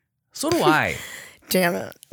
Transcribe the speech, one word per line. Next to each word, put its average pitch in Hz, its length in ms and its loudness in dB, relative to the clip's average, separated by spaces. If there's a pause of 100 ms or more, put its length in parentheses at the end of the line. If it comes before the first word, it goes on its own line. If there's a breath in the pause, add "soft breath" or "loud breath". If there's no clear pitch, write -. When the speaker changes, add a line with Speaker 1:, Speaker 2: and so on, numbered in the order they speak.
(320)
Speaker 1:
So - 160 -6
do 330 140 2
I. 120 340 2 (260 loud breath)
Speaker 2:
<laughs> - 280 -20
Damn 180 240 2
it. - 200 -8 (180)